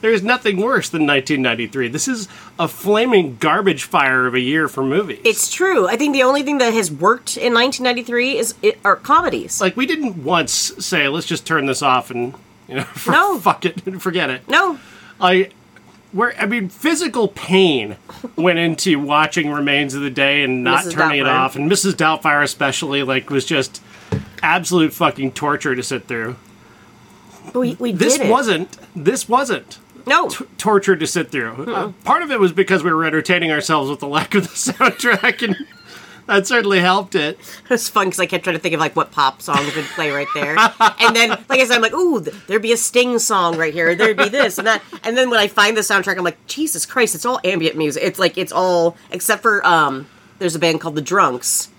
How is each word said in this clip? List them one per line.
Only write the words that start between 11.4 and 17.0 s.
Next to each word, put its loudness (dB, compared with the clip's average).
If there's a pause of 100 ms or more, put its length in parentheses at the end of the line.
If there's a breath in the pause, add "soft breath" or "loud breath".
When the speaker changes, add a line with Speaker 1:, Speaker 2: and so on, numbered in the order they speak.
Speaker 1:
turn 0
this -2
off 0
and, -4 (340)
you -12
know, -4 (120)
<laughs> -6
Speaker 2:
No. 2
Speaker 1:
fuck 0
it, -4
and -10
forget -2
it." -8
Speaker 2:
No. 2 (440 loud breath)
Speaker 1:
I, 4 (640)
where, 0
I 0
mean, -2
physical -2